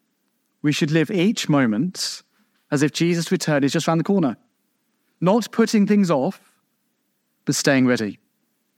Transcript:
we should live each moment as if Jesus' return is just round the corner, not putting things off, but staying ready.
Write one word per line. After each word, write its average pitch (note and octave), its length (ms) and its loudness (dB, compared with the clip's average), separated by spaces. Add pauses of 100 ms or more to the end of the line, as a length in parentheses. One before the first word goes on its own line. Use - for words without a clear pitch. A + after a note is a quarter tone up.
(600)
we D3 100 0
should D3 200 -2
live D#3+ 200 0
each G3+ 380 -2
moment C#3 760 -2 (460)
as C#3 120 0
if D3+ 100 2
Jesus' E3+ 400 -2
return D3+ 320 0
is C3+ 100 0
just E3 140 -2
round E3 120 0
the D#3 60 -4
corner, E3 320 -2 (840)
not G3+ 320 0
putting A3 340 2
things G3+ 240 2
off, D3+ 440 -4 (920)
but D3 100 -2
staying C3 320 2
ready. A2 320 -2 (580)